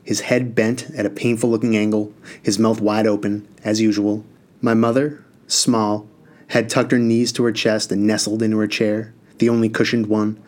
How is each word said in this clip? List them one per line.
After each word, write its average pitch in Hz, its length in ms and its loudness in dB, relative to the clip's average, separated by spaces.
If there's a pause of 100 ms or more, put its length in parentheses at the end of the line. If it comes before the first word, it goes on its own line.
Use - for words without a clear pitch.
his - 180 -4
head 123 340 -2
bent 117 360 0
at 104 160 -4
a 101 40 -4
painful-looking 117 640 0
angle, 107 380 0 (300)
his 101 160 0
mouth 110 240 2
wide 107 240 2
open, 104 420 -2 (160)
as 107 160 0
usual. 104 460 0 (340)
My 117 140 2
mother, 123 500 0 (220)
small, 107 600 0 (420)
had 117 200 0
tucked 127 220 0
her 123 80 2
knees 117 320 2
to 123 140 -2
her 117 80 2
chest 107 400 -2
and 101 120 0
nestled 107 380 0
into 110 160 0
her 107 80 0
chair, 110 480 -4 (240)
the 117 100 4
only 113 200 2
cushioned 110 400 0
one. 107 280 0 (120)